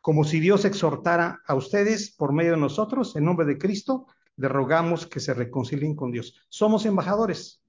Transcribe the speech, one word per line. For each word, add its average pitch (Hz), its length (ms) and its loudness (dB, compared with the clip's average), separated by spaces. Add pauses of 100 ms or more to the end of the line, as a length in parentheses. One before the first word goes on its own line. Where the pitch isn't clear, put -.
Como 156 240 4
si 156 160 0
Dios 196 240 4
exhortara 170 800 0
a 151 100 0
ustedes 202 540 0
por 139 220 -2
medio 170 200 2
de 165 40 2
nosotros, 214 600 -2
en 147 100 2
nombre 170 180 2
de 143 140 0
Cristo, 214 480 -2 (300)
le 131 120 -2
rogamos 151 580 0
que - 140 -10
se 135 140 -4
reconcilien 135 600 -4
con 143 160 -6
Dios. - 380 -10
Somos 214 380 0
embajadores, 196 840 -2